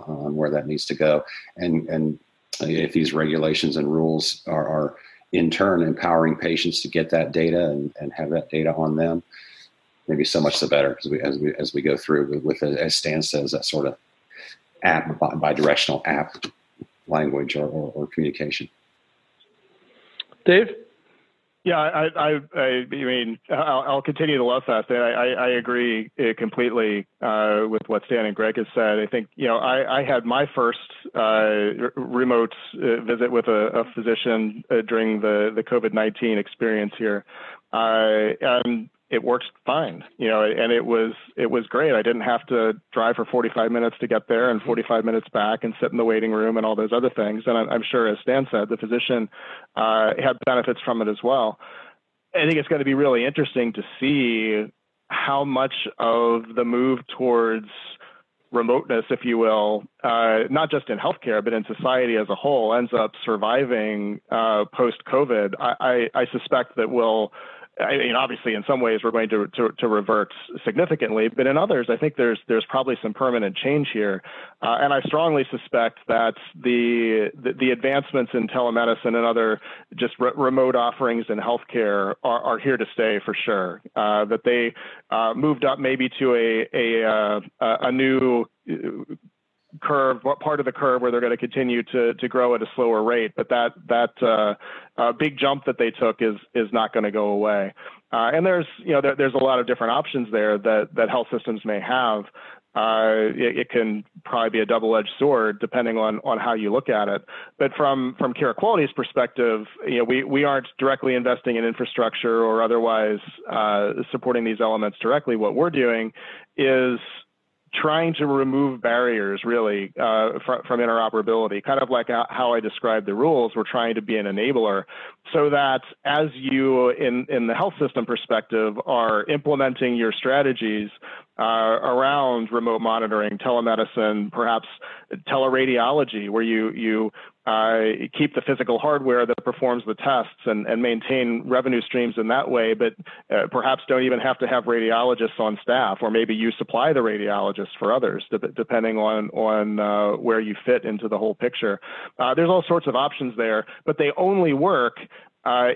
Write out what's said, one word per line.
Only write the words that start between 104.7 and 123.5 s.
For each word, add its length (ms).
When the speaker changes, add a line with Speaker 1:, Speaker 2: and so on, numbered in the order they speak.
Speaker 3:
sword 420
depending 380
on, 280
on 120
how 160
you 200
look 160
at 180
it. 160
But 200
from, 420
from 140
Carequality's 600
perspective, 720
you 120
know, 40
we, 220
we 180
aren't 240
directly 380
investing 400
in 80
infrastructure 800
or 180
otherwise, 580
uh, 440
supporting 320
these 160
elements 400
directly. 380
What 180
we're 140
doing 420
is 420
trying 420
to 100
remove 560
barriers, 640
really, 520
uh, 480
fr-, 220
from 140
interoperability, 800
kind 180
of 80
like 180
ho-, 220
how 240
I 60
described 460
the 80
rules. 420